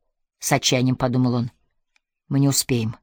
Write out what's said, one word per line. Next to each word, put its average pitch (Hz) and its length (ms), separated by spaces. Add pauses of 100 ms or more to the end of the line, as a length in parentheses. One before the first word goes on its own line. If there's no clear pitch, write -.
(400)
с - 120
отчаянием 127 440
подумал 127 380
он. 123 180 (760)
«Мы 139 120
не 139 80
успеем. 120 560